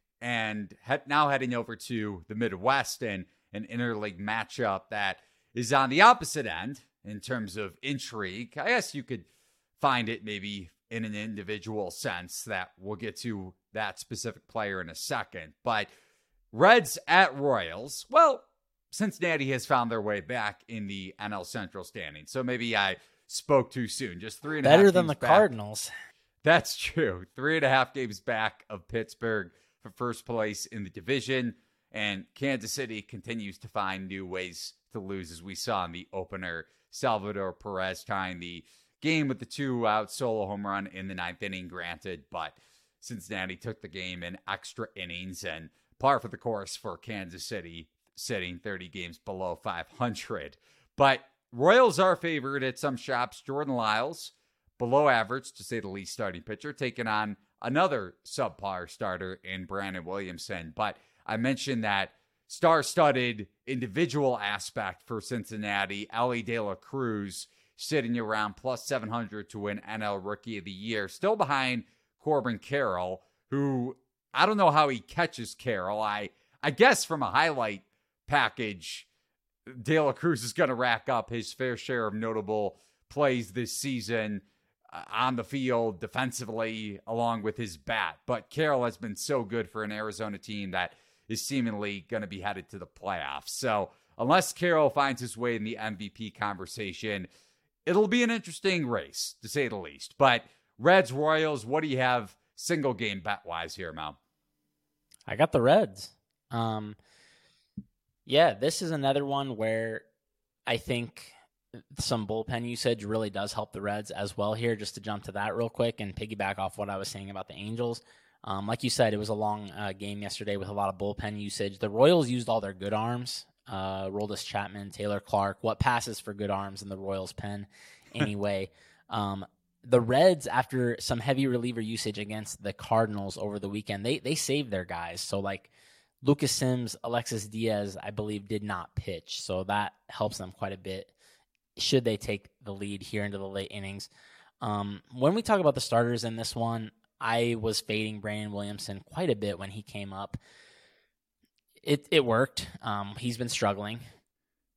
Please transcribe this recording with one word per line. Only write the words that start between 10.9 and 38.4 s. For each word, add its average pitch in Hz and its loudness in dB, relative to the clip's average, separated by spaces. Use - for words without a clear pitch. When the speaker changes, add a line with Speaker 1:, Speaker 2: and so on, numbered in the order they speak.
Speaker 1:
in 113 -4
an 107 -6
individual 104 -6
sense 90 -6
that 92 -4
we'll 98 -8
get 101 -8
to 98 -6
that 107 -4
specific - -10
player 101 -4
in 82 -8
a 80 -12
second. 107 -6
But 107 0
Reds 180 8
at 165 8
Royals, 117 0
well, 294 6
Cincinnati 165 0
has 127 0
found 120 4
their 113 0
way 104 0
back 107 -4
in 110 -8
the 95 -8
N 104 -6
L 98 -4
Central 95 -8
standing. 76 -12
So 131 -4
maybe 120 0
I 95 4
spoke - 4
too 120 -2
soon. 90 -6
Just 107 -12
three 151 -4
and 139 4
a 135 10
half 160 12
Speaker 2:
Better 196 12
than 175 6
Speaker 1:
games 147 0
Speaker 2:
the - -8
Speaker 1:
back. - 6
Speaker 2:
Cardinals. 120 6
Speaker 1:
That's 160 6
true. 92 -2
Three 151 0
and 147 2
a 131 6
half 131 6
games 117 -6
back 110 -2
of 98 -12
Pittsburgh, 110 -4
for 110 -16
first 120 -6
place 110 -2
in 110 -10
the 90 -10
division. 120 -2
And 104 -4
Kansas 131 -2
City 110 -6
continues 107 -10
to - -16
find 95 -2
new 95 -6
ways 90 -8
to 113 -8
lose, 95 -8
as 82 -14
we 98 -10
saw 98 -2
in 85 -10
the 87 -12
opener. 90 -8
Salvador 101 -2
Perez 92 -6
tying 92 -4